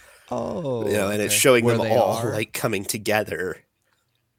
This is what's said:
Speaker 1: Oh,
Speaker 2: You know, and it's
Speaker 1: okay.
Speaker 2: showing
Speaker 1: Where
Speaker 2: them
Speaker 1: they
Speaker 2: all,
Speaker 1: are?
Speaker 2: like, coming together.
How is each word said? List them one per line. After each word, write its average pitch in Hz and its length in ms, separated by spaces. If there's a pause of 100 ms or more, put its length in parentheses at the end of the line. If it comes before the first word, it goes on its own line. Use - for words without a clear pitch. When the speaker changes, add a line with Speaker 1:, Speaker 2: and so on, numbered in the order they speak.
(300)
Speaker 1:
Oh, 143 560
Speaker 2:
You 104 80
know, 101 160
and 104 120
it's 101 120
Speaker 1:
okay. - 60
Speaker 2:
showing 123 240
Speaker 1:
Where 120 140
Speaker 2:
them 113 80
Speaker 1:
they 110 100
Speaker 2:
all, 110 200
Speaker 1:
are? 113 160
Speaker 2:
like, 107 200
coming 101 320
together. 101 760 (800)